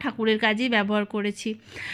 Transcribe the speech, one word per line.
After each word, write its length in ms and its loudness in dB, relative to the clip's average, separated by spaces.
ঠাকুরের 380 2
কাজেই 300 2
ব্যবহার 360 2
করেছি। 500 -4